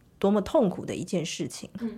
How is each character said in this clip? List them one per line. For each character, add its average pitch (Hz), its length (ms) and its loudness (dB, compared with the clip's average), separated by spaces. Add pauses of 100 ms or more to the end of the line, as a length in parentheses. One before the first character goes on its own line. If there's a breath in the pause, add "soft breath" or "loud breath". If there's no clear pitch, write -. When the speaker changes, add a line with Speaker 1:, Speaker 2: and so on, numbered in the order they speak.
(180)
Speaker 1:
多 196 120 4
么 208 100 4
痛 208 300 4
苦 - 160 -4
的 104 80 -4
一 127 100 -4
件 170 200 -2
事 170 220 -4
情。 - 220 -12 (120)
Speaker 2:
嗯。 226 180 -6